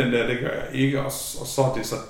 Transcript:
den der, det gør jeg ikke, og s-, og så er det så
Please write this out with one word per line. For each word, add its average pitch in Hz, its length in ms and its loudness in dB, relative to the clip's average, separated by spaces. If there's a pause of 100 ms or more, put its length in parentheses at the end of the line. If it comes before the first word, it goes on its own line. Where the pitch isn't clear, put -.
den 120 100 2
der, 117 140 4
det 123 140 0
gør - 100 -2
jeg 113 220 -4
ikke, 135 280 2
og - 120 -2
s-, - 280 -6
og - 60 -6
så - 160 2
er 127 120 2
det 110 120 -2
så - 80 -4 (160)